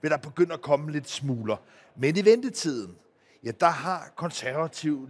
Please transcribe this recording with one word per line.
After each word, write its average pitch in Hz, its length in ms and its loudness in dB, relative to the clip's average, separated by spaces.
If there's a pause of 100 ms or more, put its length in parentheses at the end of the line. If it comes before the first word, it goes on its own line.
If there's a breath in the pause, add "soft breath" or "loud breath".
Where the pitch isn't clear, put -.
vil 151 80 -2
der 151 60 4
begynde 165 360 0
at 160 80 -8
komme 147 320 0
lidt 147 160 -6
smuler. 113 480 -2 (400 loud breath)
Men 143 200 2
i 202 80 2
ventetiden, 170 720 2 (480 soft breath)
ja, 117 60 -4 (100)
der 170 100 6
har 160 460 -6
Konservativ 151 920 -4